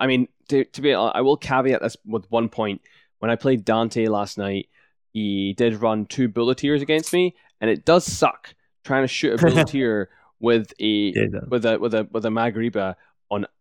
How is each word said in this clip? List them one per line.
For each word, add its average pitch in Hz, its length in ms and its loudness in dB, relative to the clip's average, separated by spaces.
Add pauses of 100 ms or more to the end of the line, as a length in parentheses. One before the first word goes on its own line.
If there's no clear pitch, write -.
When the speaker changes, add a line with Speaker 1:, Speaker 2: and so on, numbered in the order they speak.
Speaker 1:
I 131 80 0
mean, 127 180 2 (220)
to, 139 160 2
to - 180 -10
be, 143 100 4
I 107 280 0
will 139 160 2
caveat 131 440 0
this - 240 -4
with 107 260 -8
one 117 180 0
point. 104 340 -6 (380)
When 110 100 -2
I 117 60 2
played 131 280 0
Dante 113 440 0
last 101 280 -2
night, 98 320 -6 (440)
he 98 440 -4
did 113 240 0
run 110 260 0
two 127 220 -2
Bulletiers 127 540 0
against 156 300 -2
me, 180 240 0 (240)
and 113 100 2
it 82 140 -2
does 175 200 4
suck - 500 -2 (300)
trying 135 200 0
to 131 40 -2
shoot 127 260 -2
a - 40 0
Speaker 2:
<laughs> 156 80 4
Speaker 1:
Bulletier 131 640 2 (320)
with 113 400 2
a, - 60 -4
Speaker 2:
Yeah, 104 360 0
it 107 100 0
does. - 160 -10
Speaker 1:
with 120 160 -2
a, 113 140 2
with 110 160 -2
a, 110 160 -2
with 110 160 -4
a 110 40 -2
Magriba 110 680 -2 (340)
on, 101 160 -4 (140)